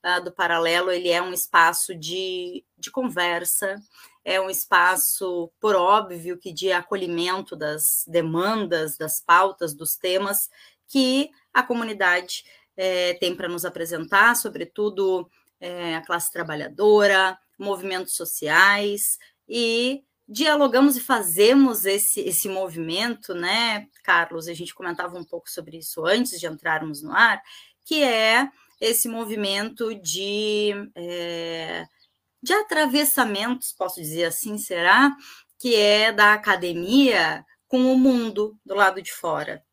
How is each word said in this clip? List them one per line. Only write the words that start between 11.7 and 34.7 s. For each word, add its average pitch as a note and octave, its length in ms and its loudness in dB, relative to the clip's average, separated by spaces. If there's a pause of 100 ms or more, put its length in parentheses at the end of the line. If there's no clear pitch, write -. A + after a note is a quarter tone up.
é, F3+ 380 0
tem F3+ 200 -2
para F3 140 -8
nos F3 160 -6
apresentar, F3 720 2
sobretudo, F#3+ 920 -4 (300)
é, F3 360 -8
a E3 60 -6
classe E3+ 300 -4
trabalhadora, F#3+ 1080 2 (200)
movimentos F#3+ 580 -6
sociais, G3+ 1040 2 (320)
e A#3+ 520 -2 (240)
dialogamos C#4 680 2
e B3 60 -6
fazemos A3 840 4
esse, G3 360 0
esse F3+ 260 -4
movimento, F#3+ 840 -6
né, G#3 520 -2 (160)
Carlos? E3+ 460 0
A F3 60 -8
gente E3 200 -12
comentava F3 460 -8
um E3+ 60 -14
pouco - 240 -14
sobre D#3+ 280 -14
isso D#3 280 -10
antes G#3 340 0
de E3+ 80 -8
entrarmos D#3 560 -6
no D#3 80 -12
ar, G3+ 300 4 (420)
que D#4 180 -2
é A#3 460 2 (340)
esse A#3 280 0
movimento A3 840 -6
de, G#3 800 -4 (240)
é, E3+ 920 -10 (560)
de B3+ 120 -2
atravessamentos, C#4 1200 0
posso F3+ 260 -8
dizer D#3+ 240 -4
assim, G#3 340 -4
será? G#3 560 4 (460)